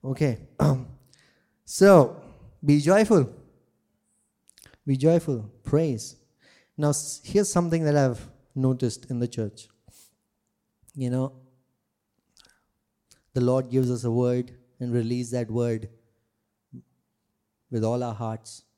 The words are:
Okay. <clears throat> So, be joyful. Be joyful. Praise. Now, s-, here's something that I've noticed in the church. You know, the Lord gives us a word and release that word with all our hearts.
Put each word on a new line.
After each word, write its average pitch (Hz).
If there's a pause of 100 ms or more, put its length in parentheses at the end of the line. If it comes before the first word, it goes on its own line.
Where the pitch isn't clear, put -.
Okay. 131 (200)
<clears throat> 135 (840)
So, 185 (440)
be 147
joyful. 190 (1500)
Be 139
joyful. 147 (140)
Praise. 143 (600)
Now, 147
s-, -
here's 202
something 165
that 147
I've 131 (280)
noticed 131
in 120
the 120
church. 110 (1300)
You 127
know, 131 (2000)
the 131
Lord 127
gives 127
us 123
a 120
word 123 (300)
and 123
release 120
that 120
word 113 (1800)
with 110
all 120
our 117
hearts. 110 (160)